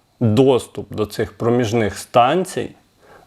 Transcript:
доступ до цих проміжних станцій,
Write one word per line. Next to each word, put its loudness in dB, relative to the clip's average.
доступ 0
до -4
цих -8
проміжних -2
станцій, 0